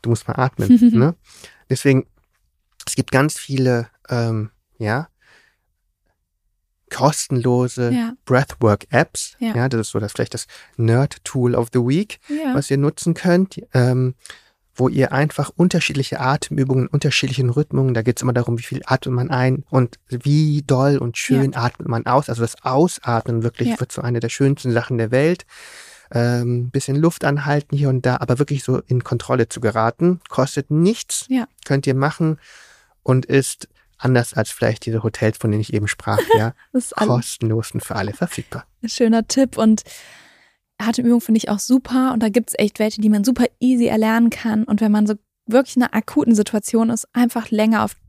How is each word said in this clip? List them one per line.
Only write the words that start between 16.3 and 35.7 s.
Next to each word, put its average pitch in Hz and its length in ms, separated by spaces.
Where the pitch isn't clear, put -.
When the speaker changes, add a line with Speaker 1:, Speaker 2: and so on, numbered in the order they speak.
Speaker 1:
unterschiedlichen 131 600
Rhythmungen, 131 460
da 113 80
geht's 117 180
immer 127 120
darum, 120 260
wie 120 40
viel - 220
atmet 131 300
man 123 160
ein 131 400
und 127 260
wie 147 580
doll 143 320
und 120 200
schön 135 360
Speaker 2:
Ja. 120 100
Speaker 1:
atmet - 240
man 120 180
aus. 131 240
Also 117 140
das - 200
Ausatmen 127 800
wirklich 117 260
Speaker 2:
Ja. 226 100
Speaker 1:
wird 123 120
so - 120
eine 120 160
der 117 100
schönsten 139 420
Sachen 117 280
der 113 120
Welt. 151 340
Ähm, 120 580
bisschen 135 260
Luft 160 300
anhalten 143 500
hier 143 140
und 127 160
da, 127 160
aber 123 180
wirklich 143 240
so 127 240
in 127 160
Kontrolle 123 460
zu - 100
geraten. 117 680
Kostet - 420
nichts, 170 560
Speaker 2:
Ja. 262 200
Speaker 1:
könnt 139 220
ihr 131 80
machen 151 440
und 131 220
ist - 420
anders 123 380
als - 160
vielleicht 110 340
diese 113 180
Hotels, 110 360
von 113 120
denen 104 100
ich - 120